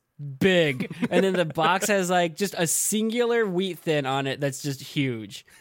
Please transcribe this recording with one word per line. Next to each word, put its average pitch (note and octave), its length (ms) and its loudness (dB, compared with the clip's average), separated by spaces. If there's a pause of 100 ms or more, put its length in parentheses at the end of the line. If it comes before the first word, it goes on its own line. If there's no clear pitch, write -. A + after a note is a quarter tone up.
(400)
big. E3+ 500 4 (200)
And F#3+ 160 4
then F#3+ 80 2
the F3+ 100 2
box E3 460 0
has, F#3+ 200 2
like, F3 280 0
just G3 200 -2
a E3+ 100 0
singular A3+ 800 0
Wheat F#3 340 -2
Thin D3 260 0
on C3+ 220 0
it C3 120 -4
that's C#3+ 240 -4
just C#3 160 -4
huge. A#2+ 680 -4 (160)